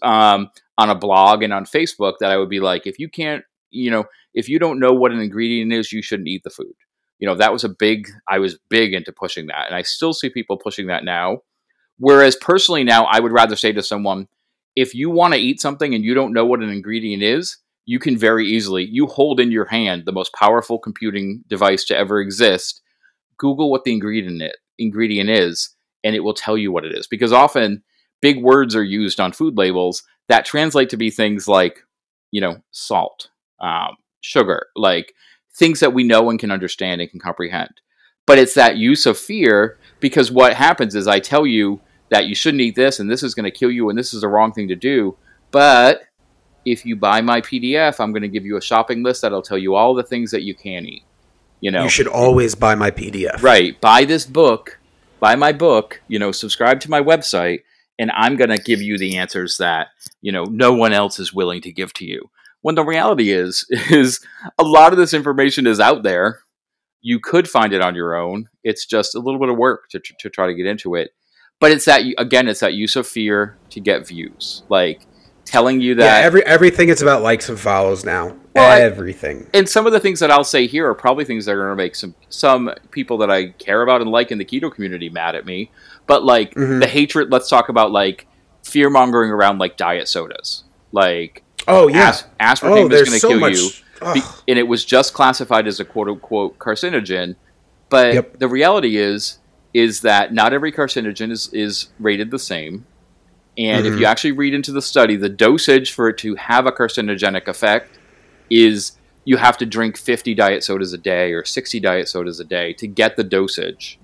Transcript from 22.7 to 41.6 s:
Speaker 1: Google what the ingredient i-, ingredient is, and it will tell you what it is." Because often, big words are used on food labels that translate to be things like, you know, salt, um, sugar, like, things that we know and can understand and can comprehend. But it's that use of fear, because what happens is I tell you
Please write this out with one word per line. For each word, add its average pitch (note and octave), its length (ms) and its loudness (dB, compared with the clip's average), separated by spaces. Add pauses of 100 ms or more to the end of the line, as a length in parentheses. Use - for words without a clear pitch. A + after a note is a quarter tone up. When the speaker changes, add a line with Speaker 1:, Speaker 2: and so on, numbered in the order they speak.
Speaker 1:
Google C#3+ 340 -2
what C3+ 140 -2
the B2 80 -2
ingredient G#2 500 -6
i-, D#2 80 -10 (280)
ingredient G#2+ 500 -4
is, F2+ 420 -2 (340)
and G#2+ 100 -2
it G#2+ 60 -4
will G#2+ 140 -6
tell A2 220 -4
you G2+ 140 -4
what E2 140 -6
it D#2+ 120 -12
is." - 120 -14
Because A2+ 240 -2
often, A#2+ 500 2 (400)
big C#3 180 2
words B2+ 360 4
are G#2+ 80 0
used G2 340 -4
on F#2 140 -2
food G#2+ 260 -4
labels F2+ 460 -2 (240)
that A2+ 160 4
translate D3 460 -2
to B2 60 -8
be A2 140 -4
things G#2 380 -4
like, F#2 300 2 (520)
you G#2 100 -6
know, F2 300 -6
salt, - 600 -6 (300)
um, E2+ 360 -6 (240)
sugar, G2 460 -2 (100)
like, F#2 380 -2 (420)
things E3 240 2
that C3+ 140 2
we B2+ 100 0
know A#2 240 4
and A2+ 100 -2
can G#2+ 120 -6
understand F#2 500 -6
and E2+ 100 -10
can F2+ 80 -20
comprehend. F2 640 -10 (460)
But C#3 120 8
it's B2+ 140 6
that A#2+ 240 4
use A#2+ 300 0
of A2+ 120 2
fear, A2+ 600 0 (220)
because C3 300 0
what B2+ 220 6
happens C3+ 420 0
is G2+ 140 -2
I G2+ 100 4
tell D3 280 0
you G#2 340 -2 (300)